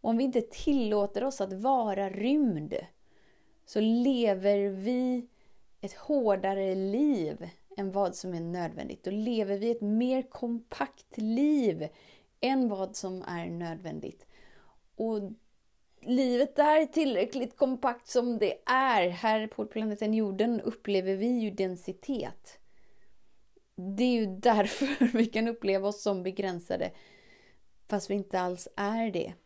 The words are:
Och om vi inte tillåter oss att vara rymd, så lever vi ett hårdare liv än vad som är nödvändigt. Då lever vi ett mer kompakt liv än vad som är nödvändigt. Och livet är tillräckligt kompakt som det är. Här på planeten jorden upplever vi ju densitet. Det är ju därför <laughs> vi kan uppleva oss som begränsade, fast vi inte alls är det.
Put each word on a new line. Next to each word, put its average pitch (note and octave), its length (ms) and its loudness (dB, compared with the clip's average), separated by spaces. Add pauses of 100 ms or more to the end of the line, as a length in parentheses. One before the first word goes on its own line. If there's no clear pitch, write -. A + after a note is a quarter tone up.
Och A3 100 -2
om A3+ 60 2
vi B3+ 80 2
inte B3 160 0
tillåter G#3+ 840 0
oss C4+ 160 -4
att F#3+ 120 -4
vara G3+ 580 0
rymd, G#3 640 0 (920)
så - 140 -2
lever A3 760 4 (100)
vi B3 600 -2 (520)
ett G3+ 140 -10
hårdare G3 800 2
liv F#3+ 760 0 (280)
än G3 160 -4
vad G3 220 0
som F#3 200 -8
är E3+ 60 -6
nödvändigt. E3+ 640 -6
Då F3+ 60 -4
lever G#3+ 480 -2
vi A3 120 -2
ett A#3 100 -2
mer A#3+ 420 0
kompakt - 960 -8
liv A3+ 720 2 (520)
än B3+ 280 2
vad F#3+ 280 -4
som F#3 260 -8
är E3+ 240 -6
nödvändigt. E3+ 800 -10 (720)
Och A3 340 -4 (680)
livet B3+ 580 2
är D4+ 280 6
tillräckligt A#3+ 680 0
kompakt C4 520 0
som A#3+ 300 0
det G3+ 280 0
är. B3+ 420 4
Här A3 380 0
på A3 200 -6
planeten G#3+ 480 -2
jorden A3 460 0
upplever G3 560 0
vi G3 100 0
ju A#3 240 0
densitet. F#3+ 1080 -6 (1160)
Det G3 300 -2
är B3+ 80 4
ju A3+ 140 2
därför A3+ 840 4
<laughs> - 40 -
vi A3+ 100 6
kan A3+ 220 0
uppleva G3 400 0
oss G3+ 140 -4
som G3 200 0
begränsade, F#3 680 -4 (960)
fast G3+ 240 -4
vi G3 40 0
inte G3 260 -2
alls F3+ 360 -4
är A3 340 -2
det. F3 240 -4 (120)